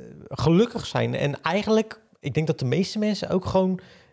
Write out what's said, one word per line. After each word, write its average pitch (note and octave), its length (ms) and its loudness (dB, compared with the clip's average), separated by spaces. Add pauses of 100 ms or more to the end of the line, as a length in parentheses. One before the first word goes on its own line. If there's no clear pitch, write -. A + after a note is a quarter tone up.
(280)
gelukkig G#3 580 2
zijn. A#2+ 280 0
En C#3 280 -2
eigenlijk, G#3 580 0 (200)
ik C3 140 -6
denk D#3 120 0
dat D#3 120 0
de - 60 -4
meeste E3+ 340 0
mensen G#3 300 0
ook F#3 160 0
gewoon F#3 360 2 (320)